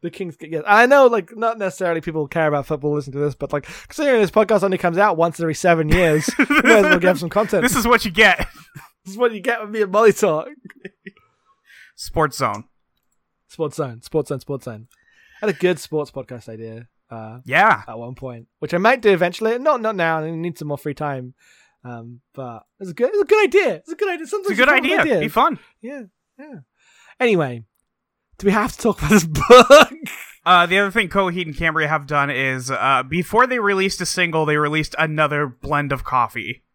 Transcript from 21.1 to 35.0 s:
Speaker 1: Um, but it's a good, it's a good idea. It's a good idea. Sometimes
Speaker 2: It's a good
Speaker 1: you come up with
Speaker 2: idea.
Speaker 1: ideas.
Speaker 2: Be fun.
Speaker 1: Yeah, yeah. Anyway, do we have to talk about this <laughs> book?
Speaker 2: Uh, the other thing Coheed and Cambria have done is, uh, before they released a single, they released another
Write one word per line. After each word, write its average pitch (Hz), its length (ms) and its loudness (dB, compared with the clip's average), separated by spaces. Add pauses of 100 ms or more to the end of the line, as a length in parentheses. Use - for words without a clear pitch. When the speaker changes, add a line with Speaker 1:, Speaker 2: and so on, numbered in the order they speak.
Speaker 1:
Um, 120 360 -16 (120)
but 120 320 -14 (160)
it's 190 120 -12
a - 20 -14
good, 240 180 0
it's 415 80 0
a 392 60 0
good 427 180 4
idea. 294 300 2
It's 220 180 -14
a - 20 -10
good 403 160 -4
idea. 330 160 -8
Sometimes 392 260 -6
Speaker 2:
It's 196 60 -4
a 247 60 6
good 285 100 4
Speaker 1:
you - 0 -
come - 20 4
up 254 140 2
with 330 100 2
Speaker 2:
idea. 233 160 0
Speaker 1:
ideas. 160 40 0
Speaker 2:
Be 151 80 -4
fun. 254 300 0 (240)
Speaker 1:
Yeah, 262 200 -14 (360)
yeah. 285 160 -18 (680)
Anyway, 151 440 -2 (720)
do 190 80 -2
we 196 60 4
have 214 200 0
to - 60 -18
talk 254 220 0
about 151 100 0
this 196 140 6
<laughs> 156 240 -4
book? 254 440 10 (540)
Speaker 2:
Uh, 175 180 4
the 180 140 0
other 202 120 0
thing 190 200 -2
Coheed 190 340 -2
and 156 100 -12
Cambria 160 340 -2
have 151 180 -2
done 143 240 0
is, 131 400 -4
uh, 127 360 0
before 180 400 0
they 254 120 -2
released 196 420 -2
a 175 60 -4
single, 160 400 -2
they 151 100 0
released 151 420 -2
another 151 480 -2